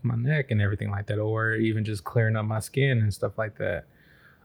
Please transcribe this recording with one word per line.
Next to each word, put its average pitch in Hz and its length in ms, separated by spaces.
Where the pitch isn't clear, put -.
my 117 120
neck 135 360
and 104 100
everything 101 300
like 101 160
that, 104 120
or 110 340
even 110 300
just 107 200
clearing 110 320
up 107 100
my 110 140
skin 131 400
and 107 140
stuff - 240
like 107 200
that. 98 280